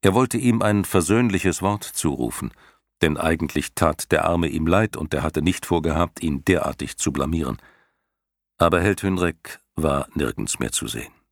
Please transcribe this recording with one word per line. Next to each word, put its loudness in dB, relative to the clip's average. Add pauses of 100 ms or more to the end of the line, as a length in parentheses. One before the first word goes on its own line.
Er 4
wollte 2
ihm 2
ein 2
versöhnliches 2
Wort -2
zurufen, -4 (500)
denn 2
eigentlich -2
tat 0
der 2
Arme 2
ihm -2
leid 2
und -6
er -2
hatte -2
nicht 0
vorgehabt, 0
ihn -4
derartig -2
zu -2
blamieren. -2 (1000)
Aber 4
Held 2
Hünrek -2 (160)
war 0
nirgends -4
mehr -2
zu -6
sehen. -10 (200)